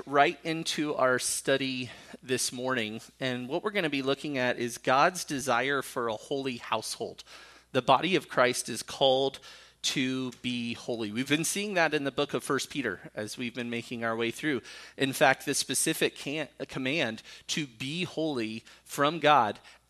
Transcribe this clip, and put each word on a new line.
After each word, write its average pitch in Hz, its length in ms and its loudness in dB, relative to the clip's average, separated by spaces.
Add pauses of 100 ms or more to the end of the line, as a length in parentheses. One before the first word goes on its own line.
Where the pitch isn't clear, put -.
right 143 380 4
into 160 520 -2
our 127 220 4
study 131 720 0 (320)
this 127 300 -2
morning, 123 480 -2 (200)
and 123 280 -4
what 156 160 -4
we're 220 80 -2
gonna 190 180 0
be 143 120 0
looking 139 360 -2
at 123 220 2
is 117 180 -4
God's 156 460 4
desire 131 580 0
for 123 260 -4
a 110 80 -2
holy 135 420 -6
household. 110 680 -6 (480)
The 127 100 2
body 143 340 6
of 143 120 0
Christ 127 420 2
is 113 140 -6
called 135 560 2 (440)
to 131 480 -2 (100)
be 120 320 -4
holy. 113 380 -6
We've 123 180 -2
been 151 160 2
seeing 202 300 -2
that 160 180 4
in 147 100 0
the 139 80 -2
book 143 220 -2
of 131 100 -2
First - 280 -2
Peter 120 420 -4
as - 240 -8
we've 120 160 -6
been 120 160 -6
making 117 340 -6
our 113 140 0
way 117 140 0
through. 143 320 -2 (340)
In 135 160 0
fact, 135 320 4
the 143 80 0
specific - 600 0
can-, 151 340 -6 (180)
command 131 540 -2 (280)
to 151 180 -2
be 131 360 -6
holy 123 600 -2 (180)
from 151 360 0
God 139 400 6 (300)